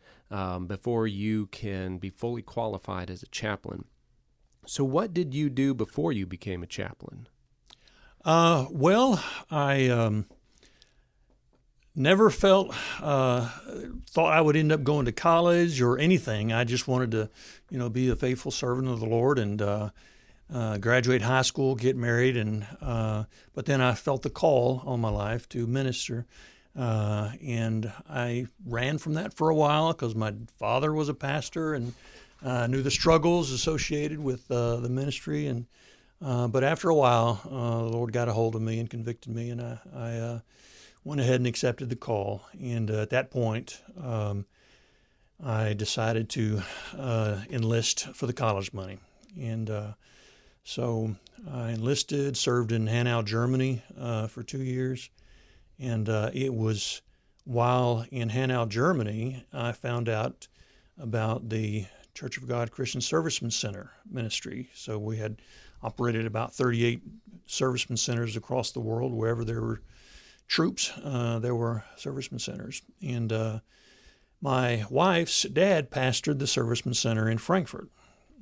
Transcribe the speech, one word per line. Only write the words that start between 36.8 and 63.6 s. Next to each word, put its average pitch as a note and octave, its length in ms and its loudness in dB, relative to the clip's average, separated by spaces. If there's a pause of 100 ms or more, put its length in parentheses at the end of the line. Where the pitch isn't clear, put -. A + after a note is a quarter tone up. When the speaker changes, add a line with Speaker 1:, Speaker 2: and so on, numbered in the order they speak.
Speaker 2:
a D#3+ 40 6
while, A#2 460 6 (100)
uh, A#2+ 280 -2
the A2+ 180 -2
Lord A#2 160 -2
got A#2+ 160 0
a G#2 60 0
hold A2+ 200 2
of A2 60 -4
me A2+ 180 -2
and A2+ 120 -4
convicted A#2 440 -8
me, A#2 160 -6
and A#2+ 120 -8
I, A#2 160 -10 (160)
I, A#2 240 -6
uh, A#2 220 -6 (640)
went D3 180 -4
ahead B2+ 160 4
and B2 100 2
accepted B2 420 -2
the A#2+ 80 -4
call. G#2 460 -4 (180)
And, A#2 300 -2
uh, G#2+ 80 0
at G#2+ 120 -2
that B2+ 200 0
point, A2+ 500 -2 (200)
um, G#2+ 440 -2 (960)
I A2 300 0
decided A2 580 0
to, G#2+ 320 0 (340)
uh, A2+ 520 0
enlist A#2 680 0
for - 120 -6
the A#2+ 60 0
college G#2 400 -2
money. F#2+ 260 -10 (420)
And, A2+ 300 -4
uh, G#2+ 220 -6 (720)
so A2+ 500 -2 (340)
I B2 220 -6
enlisted, C3+ 680 -2
served A#2+ 360 0
in A2 160 0
Hanau, A#2+ 340 2
Germany, A#2+ 600 0 (140)
uh, A2+ 300 -4
for - 160 -10
two C3+ 220 -8
years. B2+ 440 -4 (720)
And, A2+ 300 -2
uh, G#2+ 260 2
it C3 180 -2
was A2 500 -2 (420)
while A#2+ 640 2
in A#2+ 200 -4
Hanau, B2+ 360 2
Germany, A#2+ 840 0
I A#2+ 180 -4
found A#2+ 380 -4
out A#2 400 -4 (500)
about A2+ 520 -2
the G#2+ 360 -2 (280)
Church - 220 -10
of B2+ 120 -12
God A#2+ 240 -4
Christian B2+ 280 -4
Servicemen D3+ 520 0
Center G2 400 -6 (180)